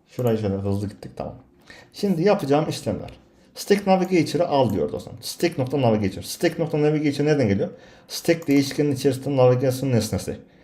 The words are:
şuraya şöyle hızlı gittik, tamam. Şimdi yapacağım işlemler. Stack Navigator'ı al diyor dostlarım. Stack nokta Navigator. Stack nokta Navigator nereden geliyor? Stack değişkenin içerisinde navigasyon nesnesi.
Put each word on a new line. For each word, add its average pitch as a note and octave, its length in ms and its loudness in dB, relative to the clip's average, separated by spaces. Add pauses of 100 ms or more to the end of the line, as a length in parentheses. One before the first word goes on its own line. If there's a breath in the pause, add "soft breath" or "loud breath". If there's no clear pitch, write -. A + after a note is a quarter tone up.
şuraya A#2+ 280 0
şöyle G#2 180 -2
hızlı G2 340 -2
gittik, - 280 -14
tamam. - 180 -10 (580 loud breath)
Şimdi F3+ 300 -2
yapacağım D#3 460 2
işlemler. - 420 -6 (440 soft breath)
Stack - 320 -2
Navigator'ı F3+ 600 2
al C3+ 240 4
diyor E2 200 -2
dostlarım. - 280 -10
Stack - 380 -2
nokta C#3+ 240 -2
Navigator. G#2+ 400 0
Stack - 360 -4
nokta D3+ 240 -2
Navigator D3+ 420 0
nereden C#3 240 2
geliyor? A#2+ 220 0 (380 loud breath)
Stack - 400 -2
değişkenin C#3 440 2
içerisinde C3+ 440 -2
navigasyon B2+ 560 4
nesnesi. G2+ 440 -2 (280 soft breath)